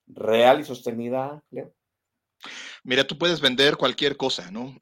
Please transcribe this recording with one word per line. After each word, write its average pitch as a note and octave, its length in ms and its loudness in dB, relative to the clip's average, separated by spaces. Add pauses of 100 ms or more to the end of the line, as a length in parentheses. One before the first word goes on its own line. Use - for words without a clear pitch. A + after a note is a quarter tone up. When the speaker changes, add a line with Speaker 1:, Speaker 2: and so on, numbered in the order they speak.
Speaker 1:
real A#2 520 4
y D3 40 -6
sostenida, C3 840 -8
Leo? - 240 -14 (1080)
Speaker 2:
Mira, B2+ 220 2
tú D#3 120 -10
puedes E3 240 0
vender C#3 340 4
cualquier C#3 400 -2
cosa, F#2 360 -6
¿no? B2 300 -12